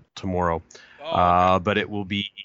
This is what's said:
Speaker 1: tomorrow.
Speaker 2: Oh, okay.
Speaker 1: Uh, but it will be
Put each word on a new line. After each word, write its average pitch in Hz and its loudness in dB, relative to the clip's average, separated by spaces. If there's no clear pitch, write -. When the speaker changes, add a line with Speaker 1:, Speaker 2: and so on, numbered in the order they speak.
Speaker 1:
tomorrow. 90 -2
Speaker 2:
Oh, - -18
okay. 165 -10
Speaker 1:
Uh, 90 4
but 101 -2
it 104 -2
will 101 -6
be 101 -6